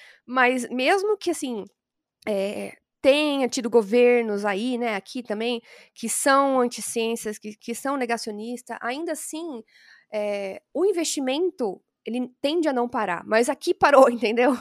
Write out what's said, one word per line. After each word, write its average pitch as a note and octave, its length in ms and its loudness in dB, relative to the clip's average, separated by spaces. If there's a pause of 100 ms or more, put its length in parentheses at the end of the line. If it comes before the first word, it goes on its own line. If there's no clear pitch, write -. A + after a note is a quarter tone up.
(260)
Mas B3+ 440 0
mesmo F#4+ 480 0
que, - 140 -4
assim, A#3+ 320 -6 (640)
é, G3 500 -4 (240)
tenha C#4 460 4
tido A#3+ 220 -4
governos A3+ 760 4
aí, A3 340 -2
né, A#3 160 -2
aqui G#3+ 260 -10
também, A3+ 400 -4 (320)
que A3+ 160 -8
são C4+ 500 4
anti-ciências, A#3 800 -4
que, G#3+ 180 -14
que - 200 -10
são C#4 220 -4
negacionistas, A#3 840 -8
ainda D4+ 300 -6
assim, D#4 520 -10 (480)
é, G3+ 500 -6 (120)
o D4 120 0
investimento, D4+ 920 -2 (260)
ele B3 340 -4
tende D#4 280 0
a C#4 60 2
não A#3+ 140 0
parar, G3 380 -4
mas A#3 240 2
aqui D#4+ 240 -2
parou, C4+ 360 8
<laughs> - 0 -
entendeu? A#3+ 520 2